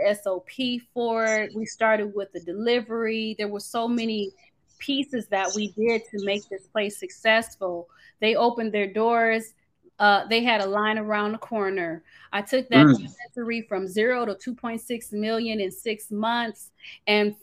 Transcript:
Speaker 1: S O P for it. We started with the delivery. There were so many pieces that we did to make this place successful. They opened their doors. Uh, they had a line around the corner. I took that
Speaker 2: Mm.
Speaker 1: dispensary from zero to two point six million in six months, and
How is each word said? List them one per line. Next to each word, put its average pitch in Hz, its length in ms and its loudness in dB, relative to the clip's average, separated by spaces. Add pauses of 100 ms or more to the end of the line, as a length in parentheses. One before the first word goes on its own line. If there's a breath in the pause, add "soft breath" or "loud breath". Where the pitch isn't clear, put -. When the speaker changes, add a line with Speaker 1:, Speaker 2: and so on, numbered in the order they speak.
Speaker 1:
S 208 180 0
O 185 160 -2
P 247 380 -4
for 226 460 -2
it. 214 300 0
We 220 100 -4
started 214 500 0
with 196 160 -6
the 175 80 -10
delivery. 220 1000 -2
There 208 100 -4
were 202 120 -6
so 233 280 -4
many 226 440 -2 (460 soft breath)
pieces 269 500 -4
that 190 280 0
we 208 160 -4
did 226 400 0
to 202 140 -6
make 202 240 -2
this - 180 -12
place 202 320 -4
successful. 190 880 0 (300 soft breath)
They 220 160 4
opened 233 360 2
their 202 200 0
doors. 226 600 2 (460)
Uh, 202 280 6
they 226 160 2
had 226 180 4
a 196 40 0
line 208 320 0
around 214 340 0
the 220 60 -6
corner. 190 640 -4 (280 loud breath)
I 202 100 -2
took 254 280 -2
that 277 180 10
Speaker 2:
Mm. 262 140 6
Speaker 1:
dispensary 233 600 -8
from 190 260 -6
zero 233 380 0
to 202 100 -4
two 240 180 -10
point 233 280 -8
six 233 300 -10
million 220 480 -2
in 190 120 -2
six 214 400 -8
months, 226 600 -4 (360 loud breath)
and 208 360 2